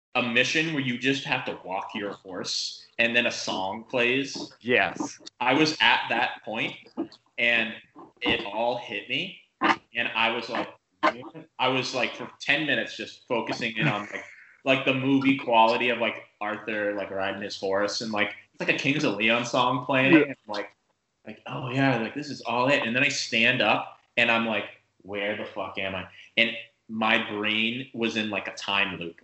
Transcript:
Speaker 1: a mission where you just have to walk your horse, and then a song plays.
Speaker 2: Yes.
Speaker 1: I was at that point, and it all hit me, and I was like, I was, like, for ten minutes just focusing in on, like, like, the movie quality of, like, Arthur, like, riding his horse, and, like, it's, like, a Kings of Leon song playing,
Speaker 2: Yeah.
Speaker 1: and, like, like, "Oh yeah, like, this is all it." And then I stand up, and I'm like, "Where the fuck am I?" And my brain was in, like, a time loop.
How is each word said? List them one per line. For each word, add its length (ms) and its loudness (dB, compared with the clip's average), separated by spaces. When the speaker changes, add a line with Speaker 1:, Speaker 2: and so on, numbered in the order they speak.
Speaker 1:
a 80 0
mission 500 2
where 80 -2
you 160 -2
just 280 0
have 200 -2
to 180 -6
walk 300 -6
your 180 -6
horse, 760 -8
and 180 2
then 120 2
a 40 -2
song 520 -4
plays. 760 -2
Speaker 2:
Yes. 580 0
Speaker 1:
I 140 2
was 260 2
at 300 4
that 340 -2
point, 300 -4
and 360 2
it 240 0
all 320 -2
hit 320 -8
me, 280 -6
and 540 0
I 160 2
was 180 -6
like, 200 -4
I 80 4
was, 260 0
like, 220 -2
for 120 -10
ten 260 0
minutes 320 0
just 300 -12
focusing 500 -2
in 100 2
on, 240 -2
like, 140 -12
like, 220 2
the 80 2
movie 440 4
quality 520 4
of, 100 0
like, 240 -2
Arthur, 540 -2
like, 160 -6
riding 320 -4
his 120 -8
horse, 460 0
and, 100 -6
like, 220 0
it's, 140 -8
like, 80 4
a 40 -4
Kings 240 0
of 120 2
Leon 300 2
song 400 2
playing, 280 6
Speaker 2:
Yeah. 100 10
Speaker 1:
and, 120 -6
like, 240 -6
like, 180 -16
"Oh 240 -6
yeah, 280 2
like, 180 -4
this 140 -8
is 120 -10
all 280 0
it." 140 4
And 120 0
then 80 2
I 60 2
stand 520 2
up, 380 2
and 140 4
I'm 140 2
like, 200 -2
"Where 340 -4
the 100 -8
fuck 320 -8
am 160 -4
I?" 140 -8
And 140 4
my 420 0
brain 640 -2
was 220 -2
in, 140 -2
like, 180 -4
a 60 -10
time 440 -2
loop. 260 -10